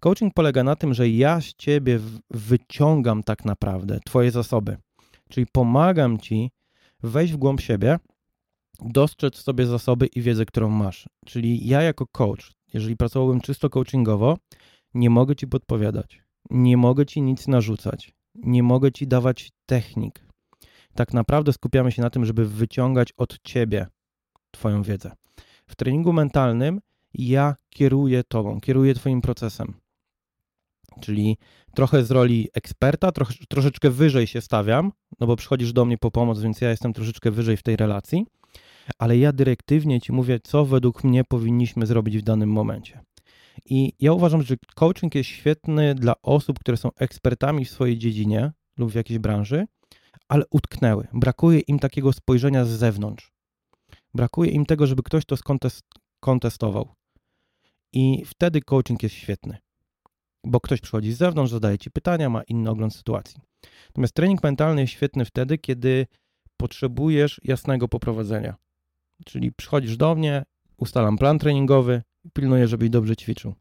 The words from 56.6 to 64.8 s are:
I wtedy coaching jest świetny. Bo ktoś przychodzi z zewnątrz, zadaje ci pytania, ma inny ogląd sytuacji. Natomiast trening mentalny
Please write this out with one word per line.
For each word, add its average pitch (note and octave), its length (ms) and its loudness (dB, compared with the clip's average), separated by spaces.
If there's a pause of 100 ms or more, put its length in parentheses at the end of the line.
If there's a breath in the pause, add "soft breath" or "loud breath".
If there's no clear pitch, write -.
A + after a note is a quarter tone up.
I C3 340 2
wtedy E3+ 340 -2
coaching B2+ 420 -2
jest A2+ 120 -4
świetny. - 440 -10 (840)
Bo B2 160 0
ktoś - 200 -4
przychodzi A2 320 -6
z A#2 40 -8
zewnątrz, D#3 360 0
zadaje G#2+ 260 -2
ci - 120 -12
pytania, D#3+ 400 -2
ma A2+ 120 -4
inny A2+ 280 -4
ogląd A2 240 -4
sytuacji. - 460 -8 (480 soft breath)
Natomiast B2+ 260 -4
trening F3+ 280 0
mentalny D3+ 380 0